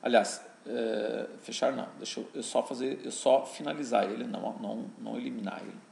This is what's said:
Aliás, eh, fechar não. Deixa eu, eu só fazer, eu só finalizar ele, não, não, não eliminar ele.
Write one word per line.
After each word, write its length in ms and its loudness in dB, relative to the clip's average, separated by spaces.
Aliás, 420 6
eh, 600 0
fechar 320 0
não. 240 -4
Deixa 240 -6
eu, 120 -6
eu 100 -6
só 200 2
fazer, 400 -4
eu 80 -6
só 340 6
finalizar 600 0
ele, 180 -2
não, 300 -4
não, 440 -6
não 200 -6
eliminar 440 -6
ele. 160 -12